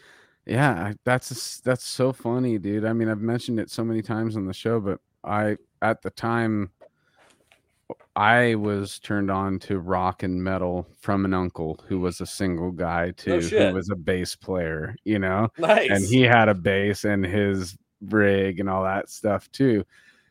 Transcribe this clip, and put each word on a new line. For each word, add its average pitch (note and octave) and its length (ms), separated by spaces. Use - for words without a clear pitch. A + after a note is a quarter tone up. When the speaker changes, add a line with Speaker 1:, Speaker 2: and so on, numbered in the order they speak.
Speaker 1:
Yeah, C3 280
I, G2 200
that's B2 260
s-, - 320
that's B2+ 220
so C3 280
funny, A#2+ 460
dude. G2+ 260
I A2+ 80
mean, A2+ 160
I've G#2+ 120
mentioned A#2 380
it G2+ 120
so A#2 140
many A2+ 160
times A2 360
on G2 100
the F#2+ 60
show, A2+ 260
but G2 200
I, G#2+ 340
at A2+ 220
the F#2 80
time, A2+ 600
I A#2 400
was G#2 440
turned G2+ 320
on F#2+ 300
to G2 180
rock F2+ 440
and F#2 200
metal F2+ 440
from G2 240
an F#2+ 80
uncle F2 540
who F#2+ 120
was F2+ 220
a F2+ 60
single F2+ 440
guy E2+ 360
Speaker 2:
No F#2 120
Speaker 1:
too, E2+ 200
who G4+ 40
Speaker 2:
shit. G#2 80
Speaker 1:
was F#2 220
a G2+ 40
bass F2 400
player, E2 600
you G#2 140
know? G2 380
Speaker 2:
Nice. E3 320
Speaker 1:
And G2 180
he B2+ 160
had A#2 260
a G#2+ 60
bass G2 500
and G2+ 200
his F#2+ 500
rig G2 580
and G2 100
all F#2+ 140
that F#2+ 260
stuff G2+ 420
too. A#2 320